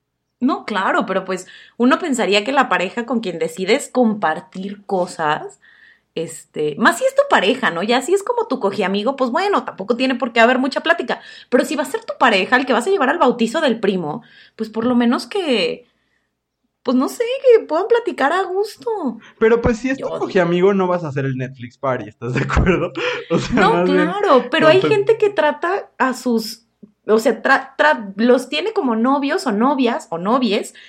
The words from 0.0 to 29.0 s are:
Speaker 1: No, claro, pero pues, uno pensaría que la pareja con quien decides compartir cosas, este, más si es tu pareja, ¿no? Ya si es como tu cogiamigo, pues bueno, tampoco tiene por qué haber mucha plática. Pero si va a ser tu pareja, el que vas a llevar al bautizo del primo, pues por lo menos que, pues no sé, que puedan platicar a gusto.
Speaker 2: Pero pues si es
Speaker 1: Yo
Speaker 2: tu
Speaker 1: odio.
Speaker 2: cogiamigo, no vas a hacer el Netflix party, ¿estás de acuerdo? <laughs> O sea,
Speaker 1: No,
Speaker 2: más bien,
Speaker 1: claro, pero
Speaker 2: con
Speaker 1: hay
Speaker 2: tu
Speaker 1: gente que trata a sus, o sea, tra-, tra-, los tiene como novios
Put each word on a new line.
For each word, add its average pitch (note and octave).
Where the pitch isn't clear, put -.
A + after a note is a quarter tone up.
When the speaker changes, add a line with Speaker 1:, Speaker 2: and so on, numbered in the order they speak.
Speaker 1:
No, E4
claro, A3
pero F#3+
pues, F#3
uno C4
pensaría G#3
que A#3
la C4+
pareja F#3
con A3+
quien F3+
decides F3+
compartir G3
cosas, F3
este, D3+
más A#3+
si C5
es C5
tu C5
pareja, A3
¿no? E3+
Ya A#3
si F4
es G4+
como A#4+
tu C4
cogiamigo, G#3
pues B3
bueno, E4
tampoco G3+
tiene C4
por B3
qué A#3+
haber A#3+
mucha C4+
plática. C4
Pero C4
si D4+
va D4
a -
ser A4
tu D5
pareja, G#3+
el C4+
que C4
vas A3+
a -
llevar D4+
al E4
bautizo A#3+
del A#3+
primo, F3+
pues A3
por A3+
lo B3
menos A#3+
que, A3+
pues B3+
no C4
sé, -
que -
puedan E4
platicar E4+
a F#4+
gusto. G4
Speaker 2:
Pero A3+
pues A#3+
si C4
es C4+
Speaker 1:
Yo -
Speaker 2:
tu -
Speaker 1:
odio. -
Speaker 2:
cogiamigo, F3+
no F#3+
vas F3+
a D#3
hacer C3+
el C3
Netflix B2
party, B2
¿estás A#2+
de C3+
acuerdo? D#3
<laughs> -
O E3+
sea, -
Speaker 1:
No, G#4
Speaker 2:
más F4+
bien, C#4+
Speaker 1:
claro, D#4
pero D#4+
Speaker 2:
con D#4
Speaker 1:
hay F#4+
Speaker 2:
tu A#4
Speaker 1:
gente G#4+
que G#4+
trata E4+
a B3+
sus, A#3
o A3
sea, A3+
tra-, -
tra-, B3
los B3
tiene E4+
como B3+
novios C#4